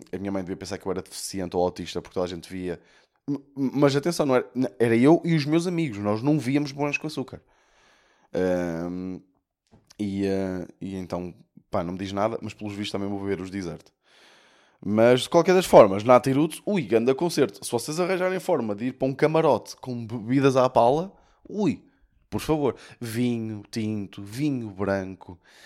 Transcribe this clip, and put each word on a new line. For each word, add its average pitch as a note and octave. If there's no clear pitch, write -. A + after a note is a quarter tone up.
a F#2
minha G2
mãe G2
devia F2+
pensar F#2+
que -
eu F#2+
era F2+
deficiente -
ou F2
autista, F2
porque -
toda F2+
a -
gente F2
via. F2+
M-, C#3+
m-, C3+
mas C#3
atenção, D#3+
não C3+
era, B2
n-, B2+
era A#2
eu C#3+
e E3+
os D3
meus E3
amigos, E3
nós G#2
não D3
víamos C#3
Morangos C#3+
com -
Açúcar. C#3
Hum, F2+
e, G2
eh, F#2+
e F#2+
então, F2+
pá, G2
não F2
me F#2+
diz F#2+
nada, G#2
mas G#2+
pelos G#2
vistos G2+
também G2
vou G2+
ver G2
os F#2+
Desert. F2
Mas, A#2
de -
qualquer E3+
das F3+
formas, G#2
Nata B2
e C3+
Roots, D3+
ui, G3+
ganda A#2
concerto. D3+
Se -
vocês D3
arranjarem F#3
forma B2
de A#2
ir C3
para C3+
um C3+
camarote D3+
com A#2+
bebidas B2
à B2+
pala, C3
ui, F#3+
por G#2
favor, C#3+
vinho A2+
tinto, G#2+
vinho A#2+
branco, F#2+